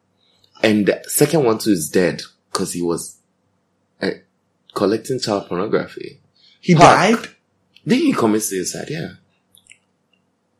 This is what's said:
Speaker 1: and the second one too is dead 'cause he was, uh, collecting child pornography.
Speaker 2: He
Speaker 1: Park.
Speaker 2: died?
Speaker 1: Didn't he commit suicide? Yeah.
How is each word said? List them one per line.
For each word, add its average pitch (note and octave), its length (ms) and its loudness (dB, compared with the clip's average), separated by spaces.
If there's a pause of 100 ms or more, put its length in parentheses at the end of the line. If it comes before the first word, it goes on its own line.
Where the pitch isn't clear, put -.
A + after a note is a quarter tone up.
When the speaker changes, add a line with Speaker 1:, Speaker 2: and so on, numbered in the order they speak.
(640)
Speaker 1:
and G#2 240 2
the - 200 0
second D3 380 2
one A2 140 2
too A2 120 -2
is D#2+ 180 0
dead E2+ 340 0 (300)
'cause F#2 220 -4
he F2 80 -6
was, E2+ 340 -6 (840)
uh, F#2+ 80 -2 (640)
collecting A2 460 -2
child G2+ 280 -4
pornography. - 680 -6 (420)
Speaker 2:
He F3+ 140 2
Speaker 1:
Park. D3 220 8 (260)
Speaker 2:
died? - 60 -16 (580)
Speaker 1:
Didn't C4 200 2
he B3 60 2
commit G#2+ 300 0
suicide? F2 480 -8
Yeah. F2 220 -8 (1500)